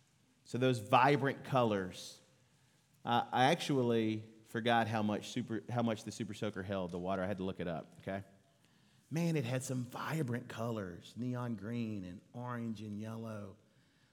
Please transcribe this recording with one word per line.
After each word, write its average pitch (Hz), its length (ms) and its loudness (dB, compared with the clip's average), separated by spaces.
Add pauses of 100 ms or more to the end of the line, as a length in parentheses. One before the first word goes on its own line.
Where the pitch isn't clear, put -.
(440)
So - 140 -6
those 127 200 6
vibrant 127 680 6
colors. 104 760 0 (840)
Uh, 120 180 2 (100)
I 127 140 6
actually 117 800 2 (240)
forgot 117 380 4
how 110 160 0
much 104 280 0
super, 113 400 -4
how 120 120 2
much 113 220 0
the 107 80 -8
Super 107 220 -6
Soaker 104 280 -4
held, 92 300 -2
the 92 60 -4
water. 92 240 0
I 90 40 0
had 98 120 -2
to 92 60 -2
look 92 160 -4
it 87 80 -2
up, 80 180 -6 (140)
okay? 98 220 -6 (880)
Man, 165 260 0
it 135 80 0
had 127 180 0
some 127 280 -4
vibrant 123 580 -4
colors, 110 680 -6
neon 123 380 -4
green 110 500 -6
and 90 160 -10 (120)
orange 120 480 -6
and 104 180 -8
yellow. 110 580 -8 (560)